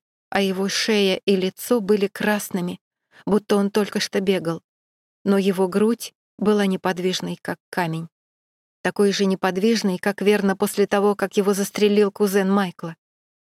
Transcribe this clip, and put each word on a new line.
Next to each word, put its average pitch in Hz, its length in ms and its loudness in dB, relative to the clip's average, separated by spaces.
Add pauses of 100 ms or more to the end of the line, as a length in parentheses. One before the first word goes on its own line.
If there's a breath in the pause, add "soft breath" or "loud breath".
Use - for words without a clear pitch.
(300)
а 196 120 0
его 190 260 -2
шея 196 580 0
и 196 120 4
лицо 185 420 -2
были 196 280 0
красными, 185 760 -4 (440 soft breath)
будто 208 300 0
он 202 160 2
только 202 300 -2
что - 180 -4
бегал. 170 420 -2 (640)
Но 196 140 2
его 190 320 2
грудь 214 440 0 (240)
была 208 280 2
неподвижной, 180 760 -2
как - 180 -10 (100)
камень. 165 400 -4 (720)
Такой 196 320 2
же 202 120 0
неподвижной, 190 720 0
как 202 240 -4
Верна 196 360 2
после 202 300 0
того, 202 280 2
как 196 220 -4
его 202 160 2
застрелил 202 580 2
кузен 196 400 0
Майкла. 180 460 -2 (460)